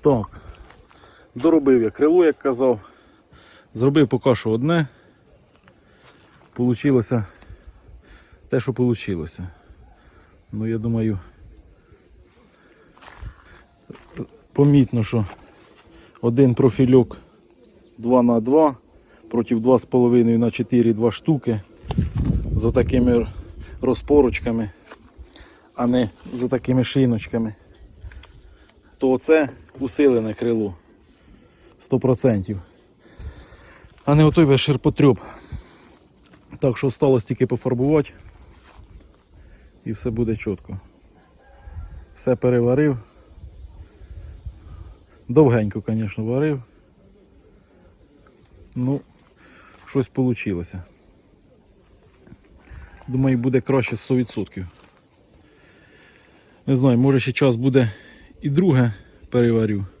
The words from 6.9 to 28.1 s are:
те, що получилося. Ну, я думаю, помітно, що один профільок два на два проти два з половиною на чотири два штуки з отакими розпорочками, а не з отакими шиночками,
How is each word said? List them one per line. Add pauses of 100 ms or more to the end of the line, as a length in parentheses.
те,
що
получилося. (1000)
Ну,
я
думаю, (3250)
помітно,
що (960)
один
профільок (800)
два
на
два (520)
проти
два
з
половиною
на
чотири
два
штуки (880)
з
отакими (540)
розпорочками, (1040)
а
не (240)
з
отакими
шиночками, (1400)